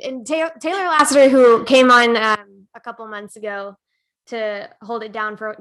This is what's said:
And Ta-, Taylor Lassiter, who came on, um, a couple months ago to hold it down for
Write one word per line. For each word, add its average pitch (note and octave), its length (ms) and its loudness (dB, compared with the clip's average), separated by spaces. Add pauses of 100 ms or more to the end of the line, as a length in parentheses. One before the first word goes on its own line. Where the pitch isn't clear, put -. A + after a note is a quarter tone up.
And B3+ 260 -12
Ta-, D#4+ 340 -4
Taylor F#4 260 -6
Lassiter, C4+ 420 4
who B3 360 4
came B3+ 260 4
on, A#3+ 260 4
um, G#3 580 -4
a A#3 60 -20
couple A3+ 280 -18
months G#3 280 -16
ago G3+ 400 -12 (500)
to G#3+ 440 -10 (120)
hold A3 200 -10
it A3 100 -14
down G#3+ 240 -8
for G#3+ 240 -12